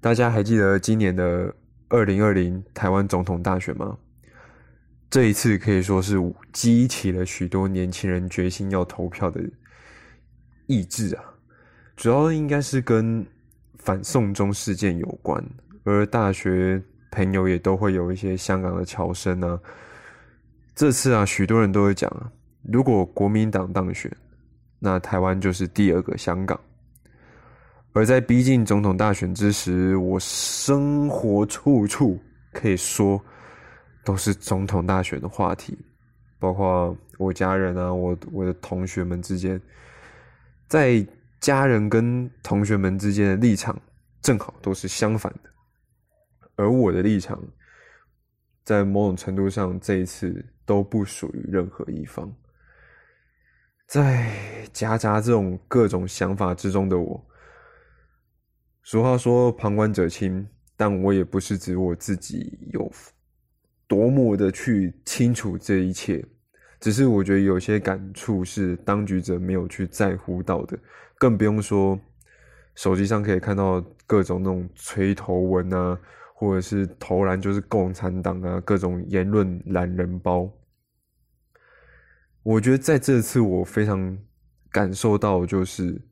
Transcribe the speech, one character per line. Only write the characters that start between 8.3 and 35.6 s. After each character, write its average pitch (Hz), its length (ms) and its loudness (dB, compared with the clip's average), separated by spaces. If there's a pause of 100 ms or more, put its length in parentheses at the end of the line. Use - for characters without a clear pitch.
心 95 200 -6
要 92 140 0
投 90 240 -8
票 87 220 -4
的 - 100 -8 (1300)
意 113 180 0
志 95 320 -4
啊， - 80 -16 (720)
主 117 140 0
要 147 200 4
应 156 160 -2
该 143 140 0
是 135 220 -2
跟 113 440 0 (520)
反 98 260 -4
送 104 300 0
中 101 180 0
事 101 240 -4
件 92 220 -2
有 - 100 -6 (140)
关， - 200 -2 (420)
而 104 200 2
大 104 260 0
学 92 520 0 (280)
朋 95 220 0
友 95 160 2
也 90 100 2
都 95 160 2
会 95 200 0
有 90 180 -2
一 92 40 -4
些 95 200 -4
香 95 240 -2
港 90 160 -4
的 90 80 -4
侨 90 260 -6
生 90 300 -4
啊。 87 180 -4 (1160)
这 147 180 4
次 123 220 2
啊， 107 100 4
许 98 220 0
多 110 120 4
人 104 140 4
都 101 100 4
会 101 120 4
讲 - 160 -2
啊， 120 200 -12 (320)
如 127 220 2
果 107 220 4
国 - 200 0
民 110 240 2
党 95 220 -2
当 92 220 -2
选， - 200 -12 (640)
那 92 200 0
台 90 220 -2
湾 92 200 2
就 95 100 0
是 90 160 -2
第 95 280 4
二 90 80 2
个 - 160 -4
香 92 260 -4
港。 95 160 -4 (1400)
而 107 80 6
在 127 160 6
逼 123 220 4
近 127 240 4
总 104 160 2
统 95 140 2
大 104 160 2
选 90 200 -2
之 101 200 2
时， 92 460 2
我 92 200 0
生 143 880 0
活 104 380 2
处 120 400 2
处 101 320 0 (340)
可 - 160 -2
以 95 80 2
说 98 480 0 (800)
都 98 120 -2
是 98 180 0
总 95 320 -4
统 95 180 0
大 95 160 2
选 90 200 -4
的 85 80 -8
话 90 260 -2
题， - 240 -14 (600)